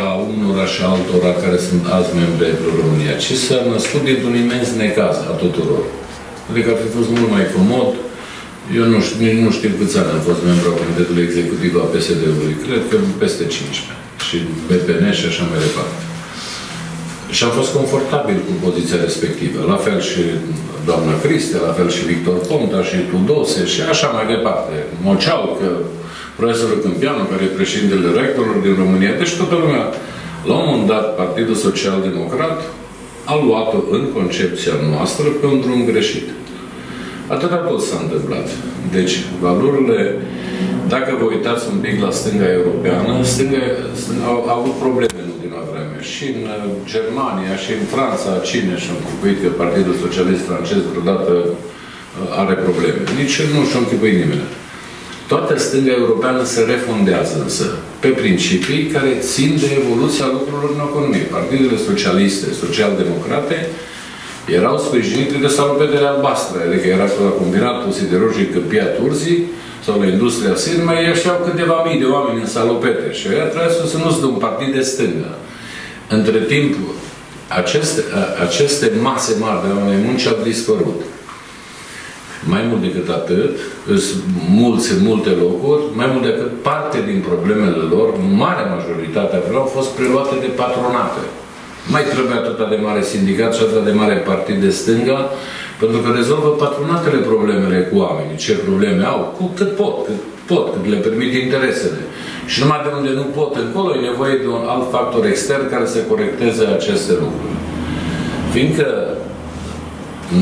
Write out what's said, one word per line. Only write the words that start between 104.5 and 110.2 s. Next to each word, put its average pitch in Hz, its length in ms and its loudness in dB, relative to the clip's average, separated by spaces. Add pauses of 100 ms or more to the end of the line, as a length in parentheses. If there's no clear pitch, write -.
un 117 140 -2
alt 127 220 0
factor 120 320 2
extern 139 440 0
care 120 160 0
să 110 240 -2
corecteze 110 560 2
aceste 98 460 0 (100)
lucruri. - 340 -4 (1000)
Fiindcă 156 320 2 (1600)